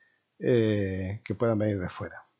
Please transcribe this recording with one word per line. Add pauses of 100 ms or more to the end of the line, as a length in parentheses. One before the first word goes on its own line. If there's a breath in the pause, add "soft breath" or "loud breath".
(380)
eh,
que
puedan
venir
de
fuera. (120)